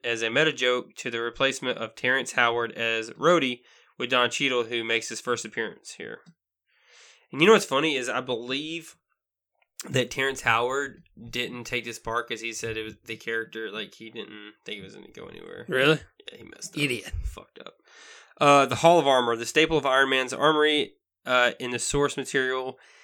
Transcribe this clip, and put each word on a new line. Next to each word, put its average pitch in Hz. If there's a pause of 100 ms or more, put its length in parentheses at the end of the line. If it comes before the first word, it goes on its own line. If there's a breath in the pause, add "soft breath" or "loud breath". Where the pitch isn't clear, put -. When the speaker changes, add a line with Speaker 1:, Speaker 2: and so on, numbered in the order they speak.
Speaker 1:
as 117
a 113
meta 147
joke 123
to -
the 117
replacement 127
of 110
Terrence 127
Howard 117
as 113
Rhodey 139 (380 soft breath)
with 127
Don 123
Cheadle, 127
who 117
makes 113
his 113
first 117
appearance -
here. 57 (1120 soft breath)
And 135
you 175
know 220
what's 202
funny 147
is 123
I 123
believe 131 (920)
that 127
Terrence 135
Howard 127 (240)
didn't 120
take 120
this 117
part 117
'cause 110
he 113
said 110
it 110
was 107
the 113
character, 113
like, 104
he 113
didn't 107 (100)
think 107
it 98
was 101
gonna -
go -
anywhere. 50
Speaker 2:
Really? 139 (320)
Speaker 1:
Yeah, -
he -
messed -
up. -
Speaker 2:
Idiot. 123 (140)
Speaker 1:
Fucked -
up. - (640 soft breath)
Uh, 143
the 120
Hall 170
of 143
Armor, 123
the 117
staple 156
of 139
Iron 135
Man's 131
armory, 151 (320)
uh, 123
in 123
the 120
source 143
material 131 (260 soft breath)